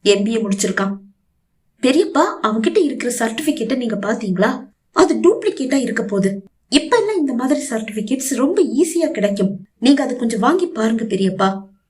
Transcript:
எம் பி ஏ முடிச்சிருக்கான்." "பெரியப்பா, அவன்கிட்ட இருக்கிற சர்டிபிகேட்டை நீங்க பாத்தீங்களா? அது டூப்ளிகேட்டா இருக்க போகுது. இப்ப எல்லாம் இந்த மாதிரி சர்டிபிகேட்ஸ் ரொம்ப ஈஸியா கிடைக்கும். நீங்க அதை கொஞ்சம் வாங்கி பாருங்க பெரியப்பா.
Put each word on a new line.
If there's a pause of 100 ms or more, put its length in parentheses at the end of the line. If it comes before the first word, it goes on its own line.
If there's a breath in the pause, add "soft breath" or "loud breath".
எம்
பி
ஏ
முடிச்சிருக்கான்." (880)
"பெரியப்பா, (160)
அவன்கிட்ட
இருக்கிற
சர்டிபிகேட்டை
நீங்க
பாத்தீங்களா? (460)
அது
டூப்ளிகேட்டா
இருக்க
போகுது. (400)
இப்ப
எல்லாம்
இந்த
மாதிரி
சர்டிபிகேட்ஸ்
ரொம்ப (160)
ஈஸியா
கிடைக்கும். (260)
நீங்க
அதை
கொஞ்சம்
வாங்கி
பாருங்க
பெரியப்பா. (420)